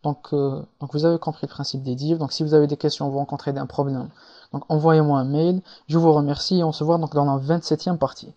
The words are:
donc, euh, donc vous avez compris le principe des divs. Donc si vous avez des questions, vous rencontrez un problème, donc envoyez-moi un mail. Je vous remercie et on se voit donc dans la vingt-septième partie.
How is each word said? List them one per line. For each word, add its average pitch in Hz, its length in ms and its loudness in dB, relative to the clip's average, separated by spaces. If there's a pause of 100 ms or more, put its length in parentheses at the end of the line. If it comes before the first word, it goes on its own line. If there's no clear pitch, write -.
donc, - 300 -6
euh, 139 300 -2 (180)
donc 139 120 -10
vous 147 120 -2
avez 165 140 2
compris - 280 -6
le - 40 -12
principe 139 320 -8
des 131 120 -6
divs. 151 240 -2
Donc 160 140 -6
si - 100 -6
vous 151 120 0
avez 151 120 8
des 143 100 -2
questions, 147 320 -4
vous 139 100 -4
rencontrez 139 380 -6
un 135 100 -6
problème, 139 420 -4 (440)
donc 143 160 -8
envoyez-moi 151 520 4
un 127 40 -2
mail. 165 380 0 (240)
Je 156 120 0
vous 165 140 6
remercie 143 460 2
et 170 60 2
on 160 80 0
se 151 120 -6
voit 170 140 2
donc 156 160 -4
dans 143 100 2
la 139 140 0
vingt-septième 160 600 -2
partie. - 380 -4